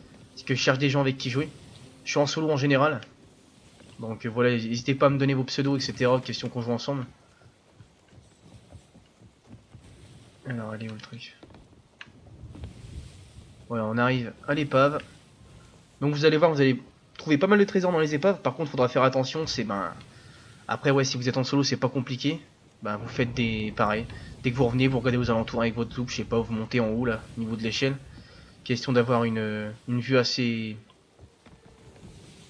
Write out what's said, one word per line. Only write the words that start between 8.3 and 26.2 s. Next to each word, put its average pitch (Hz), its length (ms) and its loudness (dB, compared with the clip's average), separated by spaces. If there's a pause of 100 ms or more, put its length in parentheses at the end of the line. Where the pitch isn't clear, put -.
Alors, 113 300 -8
elle 110 80 -10
est 110 80 -8
où 110 40 -10
le 107 40 -14
truc ? - 380 -18 (2250)
Voilà, 113 160 -2
on 110 120 -2
arrive 123 360 0 (120)
à 143 100 -2
l'épave. 143 460 2 (1000)
Donc 147 120 2
vous 147 120 0
allez 156 100 8
voir, 165 160 6
vous 143 80 0
allez 131 220 4 (360)
trouver 151 200 2
pas 190 100 4
mal 208 100 6
de 202 60 8
trésors 180 300 2
dans 160 80 4
les 151 120 0
épaves. 180 280 2
Par 127 120 -2
contre, 156 160 -6
faudra 123 200 2
faire 127 140 4
attention, 131 440 0
c'est 120 160 -4
ben... 98 300 -4 (720)
Après, 139 240 0
ouais, 135 140 4
si 135 100 -4
vous 123 140 -2
êtes 123 80 -2
en 127 80 0
solo, 139 180 2
c'est 131 140 0
pas 127 100 0
compliqué. 139 540 -4 (420)
Ben, 104 140 -4
vous 117 100 -10
faites 120 260 -2
des, 110 400 -2
pareil, 107 320 0 (380)
dès 127 80 2
que 120 60 -6
vous 131 80 4
revenez, 127 220 2
vous 131 120 2
regardez 123 180 2
aux 120 140 0
alentours 113 300 0
avec 113 120 0
votre 117 220 -4
loupe, 123 140 -4
je - 80 -8
sais - 80 -4